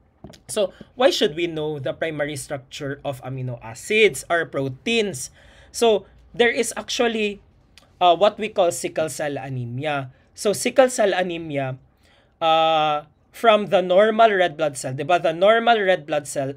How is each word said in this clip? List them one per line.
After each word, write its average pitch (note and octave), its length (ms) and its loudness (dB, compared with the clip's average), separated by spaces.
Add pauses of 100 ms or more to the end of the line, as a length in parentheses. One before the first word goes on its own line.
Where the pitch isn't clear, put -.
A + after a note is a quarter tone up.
(500)
So, G3 240 -2 (240)
why C4+ 160 4
should D#3+ 240 0
we E3+ 80 -2
know D#3 320 -6
the D3+ 160 -6
primary D3+ 400 -6
structure C#3 720 -10
of C3 160 -8
amino B2+ 400 -10
acids F#3 640 0
or E3+ 240 0
proteins? E3+ 800 -4 (400)
So, A3 400 0 (240)
there A#3 160 2
is B3+ 240 -4
actually, G#3+ 640 -4 (640)
uh, F3 160 6
what G#3 240 2
we G#3+ 80 -4
call F3 240 0
sickle E3+ 320 -4
cell D3 320 -6
anemia. C3 720 -6 (240)
So, - 160 -2
sickle B3+ 400 2
cell G#3 240 0
anemia, D#3+ 640 -4 (640)
uh, D#3+ 640 2 (280)
from G#3+ 400 4
the F3+ 80 4
normal G#3+ 480 4
red F3+ 240 2
blood D3+ 240 -2
cell, C3+ 160 -8
di D3 80 -6
ba? F3 160 2
The D#3+ 160 0
normal A3+ 480 4
red F3+ 240 0
blood D3+ 240 -4
cell C#3 260 -4